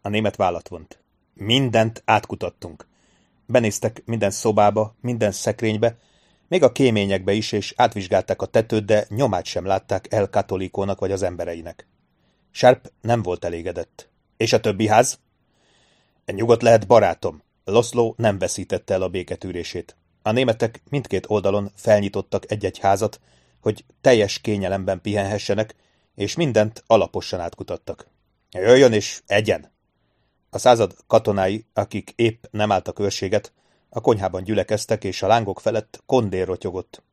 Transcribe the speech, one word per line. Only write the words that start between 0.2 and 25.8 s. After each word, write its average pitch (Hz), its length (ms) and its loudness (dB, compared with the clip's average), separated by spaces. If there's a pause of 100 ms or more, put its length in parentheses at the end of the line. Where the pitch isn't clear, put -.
vállat 87 320 -2
vont. 82 320 -18 (340)
„Mindent 113 720 0
átkutattunk.” 95 800 -4 (580)
Benéztek 117 600 -2
minden 104 260 -2
szobába, 107 720 0
minden 113 300 -2
szekrénybe, 110 680 -2 (500)
még 175 160 4
a 160 80 6
kéményekbe 101 600 2
is, 107 200 -2
és 104 240 -4
átvizsgálták 98 640 0
a 95 40 -4
tetőt, 110 400 0
de 104 240 2
nyomát 104 360 -2
sem - 200 -8
látták 95 480 -2
El 104 120 0
Catolicónak 98 760 -4
vagy 95 120 -4
az 95 100 -4
embereinek. 87 680 -8 (640)
Sharp - 400 4 (100)
nem 117 200 -2
volt 90 240 -6
elégedett. 85 640 -10 (280)
„És - 160 0
a 110 60 4
többi 107 280 -2
ház?” 110 320 2 (1040)
„Nyugodt 113 360 2
lehet, 113 260 6
barátom.” 92 540 2 (240)
Loszló 113 520 0
nem 107 200 0
veszítette 92 560 -6
el 95 80 -2
a 92 80 -4
béketűrését. 90 840 -10 (280)
A 110 100 -4
németek 123 580 -2
mindkét 113 400 -4
oldalon 101 460 -2
felnyitottak 101 760 -2
egy-egy 98 280 -6
házat, 98 400 0 (420)
hogy - 240 -4 (160)
teljes 110 380 4
kényelemben 95 640 -4
pihenhessenek, 104 760 -4 (400)